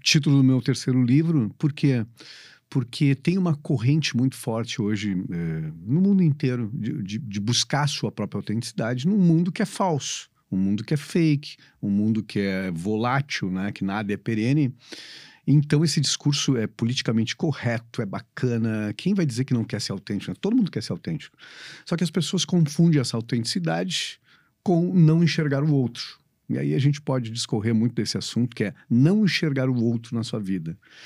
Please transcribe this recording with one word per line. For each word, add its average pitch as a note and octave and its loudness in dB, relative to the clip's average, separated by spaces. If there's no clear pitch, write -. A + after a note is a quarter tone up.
título C#3+ 4
do C#3 6
meu C3 4
terceiro B2+ 0
livro, C#3+ 2
por D3 0
quê? B2+ 0
Porque C#3 0
tem F3 -2
uma E3+ 2
corrente C#3+ 0
muito B2 0
forte A2+ -6
hoje, G#2 -2
é, D#2+ -4
no B2+ 0
mundo G3 4
inteiro B2+ 0
de, A#2 -6
de, G2+ -6
de G#2 -6
buscar A#2+ 0
a D3 0
sua A#2 -4
própria G#2 -6
autenticidade A#2 -4
num G#3 2
mundo F3 4
que - -4
é G3+ 2
falso, - -4
um F#2+ -2
mundo G2+ 0
que - -2
é D3+ 0
fake, D3+ 0
um G#2 -4
mundo G#2+ 2
que G#2 -4
é F#2+ -2
volátil, G#2+ -2
né? F#2+ -2
Que - -6
nada G2+ -2
é G2 -4
perene. B2 0
Então, D3 4
esse E3 0
discurso C#3+ 0
é A2 -2
politicamente A2+ -2
correto, B2 -4
é - -4
bacana. G#2+ -2
Quem G3 0
vai F#3 2
dizer B2 -2
que - 0
não A#2 2
quer - -6
ser - -6
autêntico? F#2+ -6
Todo G#3+ 0
mundo G#3+ 4
quer G#2+ -6
ser - -8
autêntico. E2+ -8
Só F3 -2
que F3 0
as E3+ -2
pessoas E3+ -2
confundem E3 4
essa A#2 -2
autenticidade E3 -4
com F3+ 2
não E3 6
enxergar C#3+ 2
o D#3 2
outro. - -2
E A#2+ -2
aí C#3+ -2
a - 2
gente C#3+ 2
pode B2 -4
discorrer A2+ -2
muito A2+ 2
desse G#2+ -4
assunto, A#2 -2
que G#2+ -2
é - -6
não D#3+ 6
enxergar C#3 0
o A#2+ 0
outro A#2 -2
na A#2 -2
sua A2+ -6
vida. F#2 -4